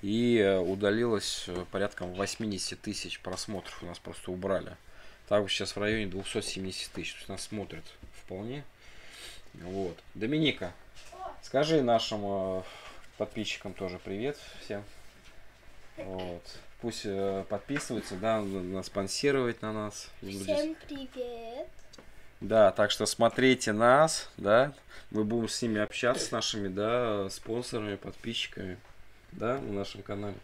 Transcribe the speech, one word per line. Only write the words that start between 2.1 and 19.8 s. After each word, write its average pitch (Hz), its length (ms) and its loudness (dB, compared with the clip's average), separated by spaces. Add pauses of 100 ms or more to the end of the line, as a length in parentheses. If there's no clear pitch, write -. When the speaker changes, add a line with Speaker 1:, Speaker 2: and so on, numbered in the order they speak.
Speaker 1:
восьмидесяти 98 600 -2
тысяч - 460 -6
просмотров - 640 -6
у 87 40 -8
нас 85 120 -8
просто - 340 -8
убрали. 90 440 0 (520)
Так 104 140 6
вот 95 80 0
сейчас - 260 0
в 101 40 -2
районе 107 260 2
двухсот 98 380 -2
семидесяти - 480 -6
тысяч. 85 200 -4
То - 60 -12
есть - 100 -12
нас 95 160 -6
смотрят 87 400 -6 (380)
вполне. 117 420 -6 (920)
Вот. 90 420 -4 (180)
Доминика, 127 580 2 (680)
скажи 151 400 4
нашим, 113 420 4
э, 95 380 0 (540)
подписчикам 104 580 -4
тоже 90 300 -4
привет 113 340 -2 (220)
всем. 101 240 -6 (1120)
Вот. 92 460 -6 (400)
Пусть, 113 240 -4
э, 98 420 0
подписываются, 110 680 -4
да, 104 260 2
на, 95 180 -2
на 92 220 -4
спонсировать 120 800 0
на 110 100 -4
нас. 107 380 -6 (100)